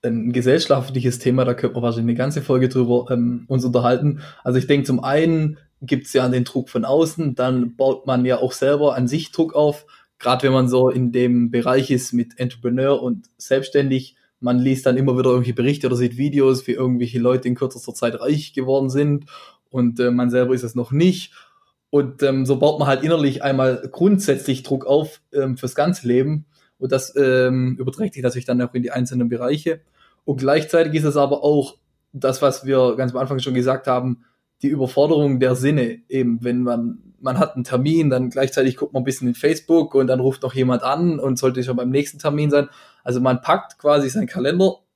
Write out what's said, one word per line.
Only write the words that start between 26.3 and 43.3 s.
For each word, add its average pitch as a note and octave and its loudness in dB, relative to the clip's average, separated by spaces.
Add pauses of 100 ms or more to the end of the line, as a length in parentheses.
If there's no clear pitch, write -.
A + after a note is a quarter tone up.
Und C3 -4
das, C3 -4
ähm, B2+ 2
überträgt C3 -6
sich C3 -10
natürlich B2 -4
dann B2 -2
auch B2 -4
in B2 -2
die A#2+ -4
einzelnen B2 -2
Bereiche. C#3+ -4 (440)
Und C3 -4
gleichzeitig D#3 2
ist D#3 0
es D3 2
aber C#3+ 2
auch D3 0 (360)
das, B2+ -2
was C3+ 0
wir B2+ 2
ganz B2+ -2
am B2+ -6
Anfang C3 -4
schon B2+ -4
gesagt B2+ 0
haben, B2+ -2 (380)
die C#3+ 0
Überforderung C#3 2
der B2+ 2
Sinne. B2+ 0
Eben, A#2+ 0
wenn B2 -2
man, A#2 -4
man B2+ -2
hat - 0
einen B2 -6
Termin, D3 0
dann B2+ 0
gleichzeitig C3 0
guckt - -6
man C3 -2
ein - -4
bisschen B2+ -4
in A#2+ -2
Facebook D#3 0
und C3+ 4
dann B2+ 2
ruft C3 0
noch B2 -6
jemand B2+ 0
an D3+ 0
und C3 -2
sollte B2+ 0
schon B2+ -4
beim B2 -2
nächsten C#3+ -2
Termin D3 0
sein. C#3+ 2 (360)
Also B2 -2
man B2+ 2